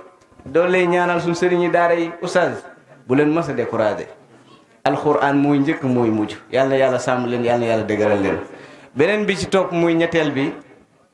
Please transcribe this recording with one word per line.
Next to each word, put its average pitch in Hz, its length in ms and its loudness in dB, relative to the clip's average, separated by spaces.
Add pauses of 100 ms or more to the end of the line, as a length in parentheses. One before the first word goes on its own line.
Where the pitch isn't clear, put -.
(460)
doole 180 420 2
ñaanal 175 340 2
suñu 170 140 -2
sëriñi 175 340 2
daara 170 260 2
yi, 170 160 -2 (100)
oustaz, 165 420 -2 (440)
bu 127 80 2
leen 147 180 4
mës 160 160 0
a 135 40 -6
découragé. 110 540 -2 (800)
Alxuraan 143 520 0
mooy 143 220 2
njëkk, 147 240 -2
mooy 123 260 0
mujj. 107 260 -2 (160)
Yal 135 180 0
na 135 80 0
Yàlla 127 220 2
sàmm 123 280 -2
leen, 120 160 -2
yal 120 160 2
na 117 60 -2
Yàlla 110 180 0
dëgëral 104 380 0
leen. 92 180 -2 (560)
Beneen 202 300 0
bi 190 100 0
ci 180 120 -6
topp 185 240 0
muy 170 240 2
ñetteel 165 360 0
bi, 135 220 -2 (600)